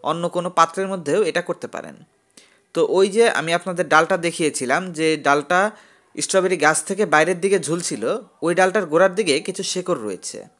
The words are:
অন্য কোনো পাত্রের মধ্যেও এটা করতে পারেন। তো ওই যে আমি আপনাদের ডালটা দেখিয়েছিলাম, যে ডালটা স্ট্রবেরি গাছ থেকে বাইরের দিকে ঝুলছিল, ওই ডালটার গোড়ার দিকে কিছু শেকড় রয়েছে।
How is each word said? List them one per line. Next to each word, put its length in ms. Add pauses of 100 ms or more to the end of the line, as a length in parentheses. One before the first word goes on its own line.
অন্য 260
কোনো 200
পাত্রের 380
মধ্যেও 360
এটা 180
করতে 260
পারেন। 280 (800)
তো 160
ওই 200
যে 200
আমি 240
আপনাদের 360
ডালটা 280
দেখিয়েছিলাম, 760
যে 240
ডালটা 540 (480)
স্ট্রবেরি 380
গাছ 260
থেকে 220
বাইরের 360
দিকে 180
ঝুলছিল, 440 (380)
ওই 140
ডালটার 300
গোড়ার 300
দিকে 240
কিছু 240
শেকড় 360
রয়েছে। 480 (120)